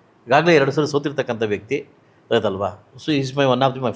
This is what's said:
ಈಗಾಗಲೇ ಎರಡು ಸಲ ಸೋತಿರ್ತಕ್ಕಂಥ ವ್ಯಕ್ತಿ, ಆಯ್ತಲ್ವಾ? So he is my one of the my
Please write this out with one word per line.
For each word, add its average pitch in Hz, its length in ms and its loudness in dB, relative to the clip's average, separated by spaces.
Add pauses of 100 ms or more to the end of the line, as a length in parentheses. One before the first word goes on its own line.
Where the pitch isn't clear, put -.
(280)
ಈಗಾಗಲೇ 160 340 4
ಎರಡು 135 160 0
ಸಲ 151 180 2
ಸೋತಿರ್ತಕ್ಕಂಥ 135 500 -2 (120)
ವ್ಯಕ್ತಿ, 143 220 -6 (540)
ಆಯ್ತಲ್ವಾ? 101 340 0 (340)
So - 120 -10
he 143 100 0
is 131 140 -6
my 139 160 2
one 123 120 0
of 131 100 2
the 131 100 -10
my 110 100 -2